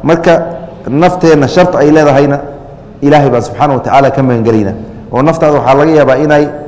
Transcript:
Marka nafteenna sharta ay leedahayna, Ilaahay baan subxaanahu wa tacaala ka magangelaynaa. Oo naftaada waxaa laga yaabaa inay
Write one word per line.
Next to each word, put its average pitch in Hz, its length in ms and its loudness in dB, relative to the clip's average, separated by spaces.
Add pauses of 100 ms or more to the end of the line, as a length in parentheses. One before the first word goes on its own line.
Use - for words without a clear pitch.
Marka 165 420 0 (440)
nafteenna 151 580 2
sharta 175 320 0
ay 147 120 2
leedahayna, 143 480 2 (640)
Ilaahay 139 320 2
baan 120 80 0
subxaanahu 139 360 -2
wa 117 60 -6
tacaala 131 280 2
ka 135 100 -2
magangelaynaa. 113 520 0 (380)
Oo 123 100 -2
naftaada 151 360 0
waxaa 127 160 0
laga 147 180 2
yaabaa 135 300 2
inay 151 260 2 (200)